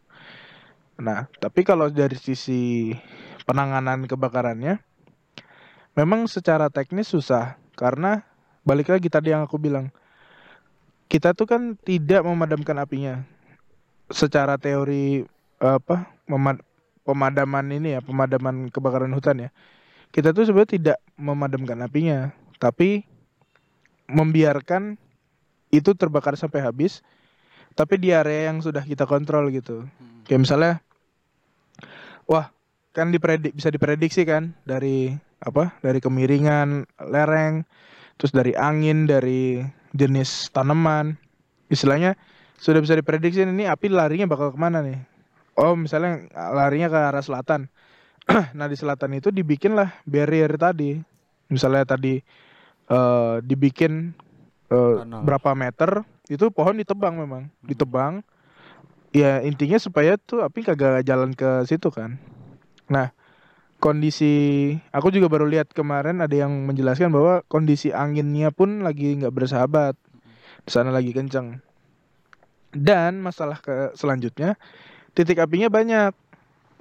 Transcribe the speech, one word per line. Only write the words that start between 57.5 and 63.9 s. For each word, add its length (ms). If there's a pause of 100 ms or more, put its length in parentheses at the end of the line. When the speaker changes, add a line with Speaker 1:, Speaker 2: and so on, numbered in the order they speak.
Speaker 2:
Hmm. 160
Speaker 1:
Ditebang. 460 (1000)
Ya, 320
intinya 320
supaya 400
tuh 240
api 240
kagak 400
jalan 320
ke 320
situ 240
kan. 240 (720)
Nah, 240 (640)
kondisi, 960 (160)